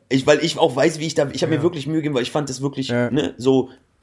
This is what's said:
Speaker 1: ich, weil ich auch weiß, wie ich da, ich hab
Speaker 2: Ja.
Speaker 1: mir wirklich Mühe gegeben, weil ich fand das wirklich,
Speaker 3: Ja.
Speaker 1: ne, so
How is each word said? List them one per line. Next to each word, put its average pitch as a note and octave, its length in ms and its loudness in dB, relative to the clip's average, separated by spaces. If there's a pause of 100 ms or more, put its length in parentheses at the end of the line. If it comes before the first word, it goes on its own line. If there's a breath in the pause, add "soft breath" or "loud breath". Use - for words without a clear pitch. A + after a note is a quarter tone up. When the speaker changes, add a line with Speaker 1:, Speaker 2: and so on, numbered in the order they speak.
Speaker 1:
ich, C3+ 160 0
weil D3 180 6
ich E3 140 -2
auch D3+ 180 2
weiß, D#3 240 2
wie D#3 60 -6
ich D#3+ 80 -6
da, C#3+ 180 0
ich - 120 -4
hab - 80 0
Speaker 2:
Ja. D#3+ 60 2
Speaker 1:
mir C#3+ 60 -2
wirklich E3 220 -2
Mühe D#3 120 -2
gegeben, D3+ 180 -2
weil A#2+ 80 0
ich - 80 -8
fand D3 180 -2
das C3 120 -10
wirklich, C3+ 260 -4
Speaker 3:
Ja. A#2+ 240 0
Speaker 1:
ne, B2+ 260 0
so C3 320 2 (340 loud breath)